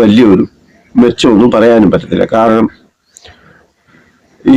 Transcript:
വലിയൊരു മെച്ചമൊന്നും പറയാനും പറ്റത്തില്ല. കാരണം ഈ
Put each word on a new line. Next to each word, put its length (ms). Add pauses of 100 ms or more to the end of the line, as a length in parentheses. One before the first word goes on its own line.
വലിയൊരു 440 (500)
മെച്ചമൊന്നും 600
പറയാനും 380
പറ്റത്തില്ല. 340 (100)
കാരണം 300 (1800)
ഈ 120